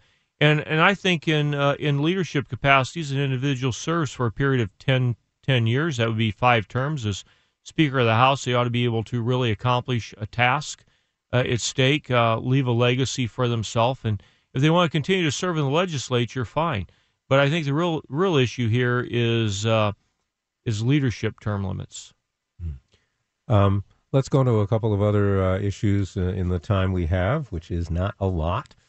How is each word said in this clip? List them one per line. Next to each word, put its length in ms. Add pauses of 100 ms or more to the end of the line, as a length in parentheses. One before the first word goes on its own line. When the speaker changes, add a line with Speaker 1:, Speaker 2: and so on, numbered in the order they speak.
(420)
Speaker 1:
And, 260
and 140
I 120
think 360
in, 260
uh, 240
in 240
leadership 460
capacities, 640
an 60
individual 520
serves 400
for 140
a 80
period 260
of 200
ten, 360 (280)
ten 220
years. 300
That 140
would 80
be 140
five 360
terms. 380
As 180 (400)
Speaker 360
of 60
the 80
House, 300
they 100
ought 120
to 40
be 140
able 220
to 160
really 280
accomplish 680
a 100
task, 560 (480)
uh, 60
at 240
stake, 500
uh, 260
leave 300
a 40
legacy 560
for 200
themselves. 560
And 180 (320)
if 80
they 80
want 220
to 40
continue 280
to 80
serve 260
in 60
the 60
legislature, 760
fine. 420 (420)
But 100
I 100
think 160
the 80
real, 360
real 260
issue 320
here 420
is, 560
uh, 280 (720)
is 180
leadership 560
term 240
limits. 500 (480)
Speaker 2:
Hmm. 100 (840)
Um, 300 (280)
let's 180
go 120
into 180
a 80
couple 260
of 80
other, 420
uh, 160
issues, 580
uh, 40
in 280
the 100
time 320
we 160
have, 440
which 200
is 180
not 300
a 80
lot. 480 (140)